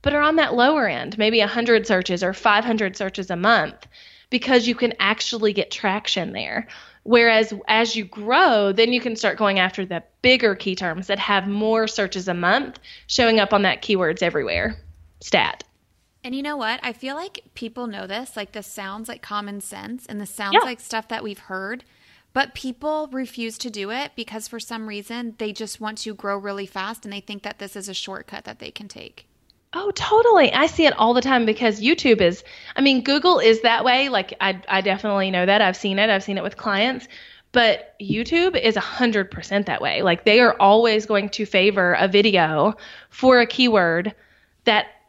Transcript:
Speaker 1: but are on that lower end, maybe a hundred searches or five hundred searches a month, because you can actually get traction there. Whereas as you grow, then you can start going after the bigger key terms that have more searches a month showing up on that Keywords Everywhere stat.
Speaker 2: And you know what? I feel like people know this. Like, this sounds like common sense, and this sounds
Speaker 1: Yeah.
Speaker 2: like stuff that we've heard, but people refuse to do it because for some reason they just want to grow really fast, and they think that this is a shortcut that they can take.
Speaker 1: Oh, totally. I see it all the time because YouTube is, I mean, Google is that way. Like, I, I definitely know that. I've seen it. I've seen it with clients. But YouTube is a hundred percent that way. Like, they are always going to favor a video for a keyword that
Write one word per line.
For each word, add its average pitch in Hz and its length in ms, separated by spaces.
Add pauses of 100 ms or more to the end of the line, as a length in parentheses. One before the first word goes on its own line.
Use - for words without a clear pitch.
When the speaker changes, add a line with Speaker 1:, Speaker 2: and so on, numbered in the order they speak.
Speaker 1:
but 285 140
are 294 80
on 311 140
that 302 180
lower 254 320
end, 190 320
maybe 220 220
a 202 60
hundred 233 400
searches 185 360
or 185 100
five 208 320
hundred 220 320
searches 190 340
a 180 60
month, 180 500 (440)
because 247 360
you 240 100
can 240 240
actually 214 520
get 190 200
traction 196 600
there. 107 360 (340)
Whereas 226 500 (140)
as 226 300
you 220 80
grow, 214 680
then 226 200
you 247 80
can 233 160
start 214 220
going 196 200
after 185 260
the 180 200 (180)
bigger 247 320
key 185 220
terms 180 320
that 196 100
have 196 300
more 220 400
searches 196 400
a 180 60
month 185 440 (300)
showing 226 320
up 196 120
on 202 100
that 185 200
Keywords 180 400
Everywhere 147 560 (420)
stat. - 440 (600)
Speaker 2:
And 247 100
you 269 80
know 294 140
what? 240 260
I 247 100
feel 262 240
like 370 260 (120)
people 240 340
know 196 180
this. 220 300
Like, 208 160
this 208 160
sounds 208 400
like - 140
common 202 380
sense, 202 460
and 208 140
this 196 100
sounds 202 240
Speaker 1:
Yeah. 427 60
Speaker 2:
like 254 180
stuff 220 300
that 220 160
we've 208 140
heard, 190 460 (480)
but 262 220
people 302 580
refuse 233 460
to 247 120
do 202 200
it 269 260
because 220 320
for 233 100
some 220 300
reason 220 500
they 214 140
just 208 280
want 214 180
to 214 160
grow 202 220
really 196 300
fast, 196 380
and 208 80
they 202 80
think 202 220
that 208 160
this 202 180
is 202 120
a 190 60
shortcut - 500
that - 140
they - 120
can 208 180
take. - 380 (480)
Speaker 1:
Oh, 392 200
totally. 427 580
I 269 140
see 320 180
it 285 140
all 233 160
the 247 80
time 254 240
because 214 340
YouTube 247 400
is, 180 240 (320)
I 269 60
mean, 269 200
Google 302 360
is 226 240
that 233 220
way. 254 240
Like, 208 320
I, 190 280
I 190 140
definitely 196 480
know 180 160
that. 202 160
I've 185 140
seen 196 220
it. 220 120
I've 196 120
seen 196 140
it 185 60
with 190 160
clients. 233 500 (440)
But 233 480
YouTube 240 600
is 220 160
a 196 40
hundred 208 500
percent 196 360
that - 140
way. 98 220
Like, 170 220
they 220 160
are 240 200
always 214 460
going 202 240
to 214 160
favor 190 480
a 185 120
video 190 680 (340)
for 254 320
a 233 60
keyword 208 680 (500)
that 214 220 (220)